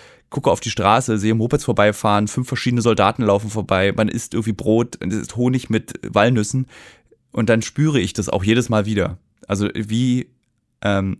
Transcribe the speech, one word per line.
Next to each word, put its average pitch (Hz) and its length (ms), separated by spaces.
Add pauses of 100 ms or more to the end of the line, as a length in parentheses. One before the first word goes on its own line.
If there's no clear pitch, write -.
(280)
gucke - 220
auf 170 80
die - 120
Straße, 110 480
sehe 110 180
Mopeds 110 280
vorbeifahren, 104 600
fünf 123 220
verschiedene 120 340
Soldaten 107 400
laufen 104 260
vorbei, 101 480
man 110 120
isst - 260
irgendwie 107 200
Brot, 117 520
es 95 80
ist - 220
Honig 127 340
mit - 320
Walnüssen 113 640 (640)
und 110 180
dann 113 140
spüre 147 380
ich 95 120
das - 160
auch 92 140
jedes 117 260
Mal 107 180
wieder. 98 320 (280)
Also 101 260
wie, 120 580 (520)
ähm, 98 380